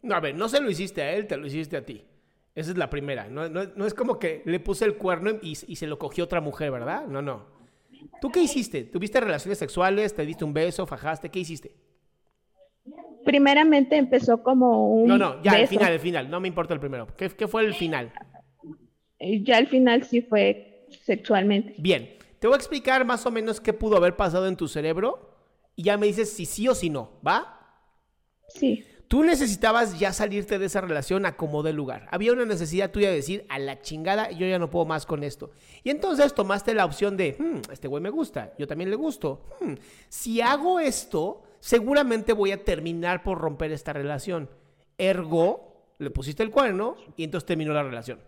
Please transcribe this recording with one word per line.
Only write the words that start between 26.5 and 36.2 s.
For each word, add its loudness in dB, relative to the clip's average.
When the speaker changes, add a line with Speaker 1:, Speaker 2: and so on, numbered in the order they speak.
Speaker 1:
o 4
si -2
no, -8
¿va? -4
Speaker 2:
Sí. -2
Speaker 1:
Tú 4
necesitabas 2
ya 0
salirte -2
de -2
esa -2
relación -2
a -4
como -4
dé -2
lugar. -8
Había 2
una 2
necesidad -2
tuya 2
de 0
decir, -6
"A -6
la -8
chingada, -4
yo -4
ya 0
no -2
puedo 0
más -4
con -6
esto". -10
Y -2
entonces 2